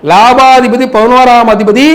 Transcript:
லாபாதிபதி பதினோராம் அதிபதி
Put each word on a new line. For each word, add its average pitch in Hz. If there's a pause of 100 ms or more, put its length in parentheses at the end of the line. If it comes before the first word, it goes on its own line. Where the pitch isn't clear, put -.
(120)
லாபாதிபதி 247
பதினோராம் 240
அதிபதி 214